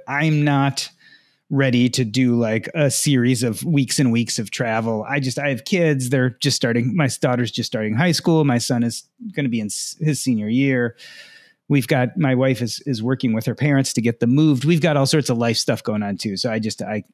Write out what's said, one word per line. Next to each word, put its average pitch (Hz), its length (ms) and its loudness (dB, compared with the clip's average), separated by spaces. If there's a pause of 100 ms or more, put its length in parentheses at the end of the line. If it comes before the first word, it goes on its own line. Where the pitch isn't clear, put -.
I'm 147 360 0
not 139 440 0 (640)
ready 127 400 2
to 123 160 -2
do, 120 300 2
like, 113 380 -2
a 147 160 2
series 123 520 2
of 117 220 -4
weeks 143 340 0
and 135 120 2
weeks 117 280 0
of 110 120 -6
travel. 113 560 -2
I 143 140 -2
just, 131 180 -4
I 143 120 -2
have 131 160 -6
kids. 151 420 2
They're 127 220 2 (100)
just 143 160 0
starting, 120 400 0
my 147 120 2 (120)
daughter's 123 300 0
just - 160 -4
starting 110 280 -4
high 165 180 2
school. 160 320 2
My 131 120 2
son 120 260 0
is 117 200 -4 (320)
gonna 139 160 -2
be 117 100 -2
in 107 60 -4
s-, - 340 -10
his 151 220 -2
senior 110 260 0
year. 123 480 0 (720)
We've 139 200 2
got, 127 280 2
my 139 180 2
wife 127 280 2
is, 113 240 -4
is 120 160 -2
working 123 320 0
with 110 100 -2
her 120 100 -2
parents 139 400 2
to 127 60 -2
get 113 200 0
them 117 100 2
moved. 143 340 4
We've 160 160 2
got 151 160 2
all 139 80 2
sorts 143 240 0
of 123 80 0
life 117 220 0
stuff - 240 -2
going 107 200 -2
on 101 140 -4
too. 98 220 -6
So 123 120 -4
I 110 100 -2
just, 107 200 -6
I, 104 220 -6 (120)